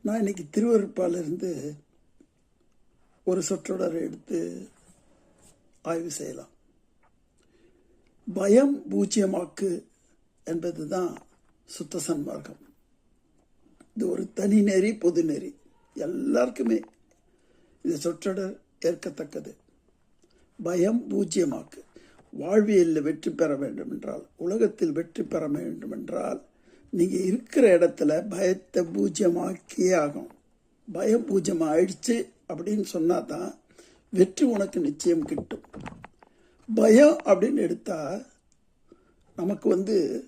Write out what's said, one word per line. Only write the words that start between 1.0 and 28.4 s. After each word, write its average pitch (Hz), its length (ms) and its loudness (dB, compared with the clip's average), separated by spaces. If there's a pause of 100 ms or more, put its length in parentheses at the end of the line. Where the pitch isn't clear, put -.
ஒரு 185 220 0
சொற்றொடரை 180 520 -4
எடுத்து - 380 -6 (1400)
ஆய்வு 165 300 -6
செய்யலாம். - 420 -12 (1700)
பயம் 214 480 4 (160)
பூஜ்யமாக்கு 190 800 -2 (720)
என்பதுதான் 160 680 -6 (580)
சுத்த 160 380 -10
சன்மார்க்கம். - 560 -8 (1300)
இது - 140 -2
ஒரு - 240 -4
தனி 202 280 4
நெறி, 202 360 4
பொது 170 260 2
நெறி, - 280 -4 (440)
எல்லாருக்குமே 123 840 -2 (1040)
இந்த 165 120 -2
சொற்றொடர் 190 580 -4 (240)
ஏற்கத்தக்கது. 160 720 -6 (1040)
பயம் 180 500 2
பூஜ்யமாக்கு. 180 720 0 (540)
வாழ்வியலில் 180 680 4
வெற்றி 156 300 -4
பெற 156 240 0
வேண்டும் - 360 -8
என்றால், - 300 -10 (140)
உலகத்தில் 185 560 0
வெற்றி 170 320 -6
பெற 160 240 -4
வேண்டும் - 480 -6
என்றால், - 440 -6 (540)
நீங்க 185 240 2
இருக்கிற 190 600 4
இடத்துல 156 340 2 (180)
பயத்தை 185 540 -2